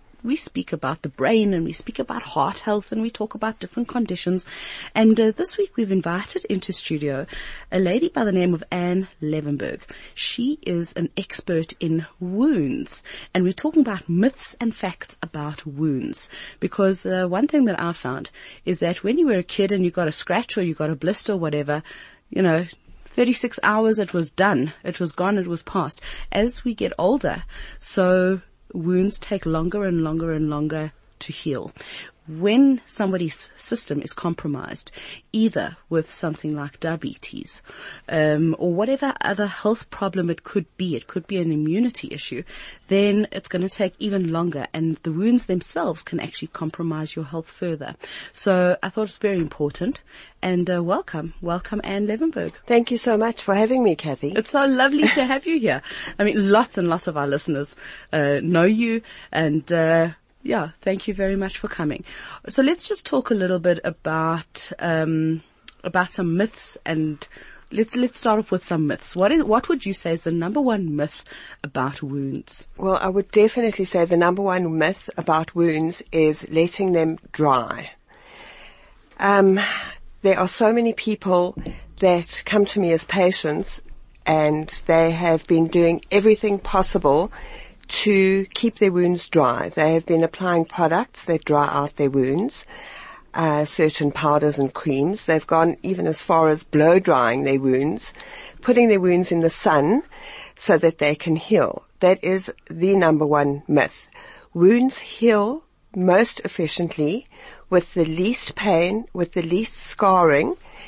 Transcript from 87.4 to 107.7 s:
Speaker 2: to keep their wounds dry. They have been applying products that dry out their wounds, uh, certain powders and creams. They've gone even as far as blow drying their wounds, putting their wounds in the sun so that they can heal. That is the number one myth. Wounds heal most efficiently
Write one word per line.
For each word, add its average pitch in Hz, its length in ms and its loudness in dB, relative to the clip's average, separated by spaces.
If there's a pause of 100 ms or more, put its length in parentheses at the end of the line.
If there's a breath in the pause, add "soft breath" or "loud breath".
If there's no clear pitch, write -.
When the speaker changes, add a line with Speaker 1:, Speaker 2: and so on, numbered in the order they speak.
Speaker 2:
to 190 640 4
keep - 220 -2
their 196 160 4
wounds 175 360 2
dry. 123 400 4
They 156 260 2
have 165 120 0
been 165 160 4
applying 170 420 0
products 170 600 -2
that 165 200 -2
dry 147 220 4
out 143 300 -2
their 143 120 2
wounds, 139 560 0 (680 loud breath)
uh, 151 300 0
certain 151 480 0
powders 147 480 2
and 135 120 0
creams. 151 520 -2
They've 160 200 2
gone 165 380 2
even 180 240 -2
as 160 160 -4
far 160 280 4
as 156 120 0
blow 160 380 6
drying 131 420 2
their 135 160 2
wounds, 135 560 0 (460 loud breath)
putting 240 260 6
their 202 140 6
wounds 180 320 4
in 170 80 2
the 165 100 4
sun 165 540 4 (500 loud breath)
so - 240 2
that 165 200 2
they 151 180 2
can 160 180 0
heal. 156 500 0 (140)
That 185 240 4
is 185 300 -2 (180)
the 175 240 2
number 160 320 4
one 143 400 0
myth. - 420 0 (460 loud breath)
Wounds 233 460 6
heal 226 640 2 (320)
most 185 480 4
efficiently 170 800 -2 (440 loud breath)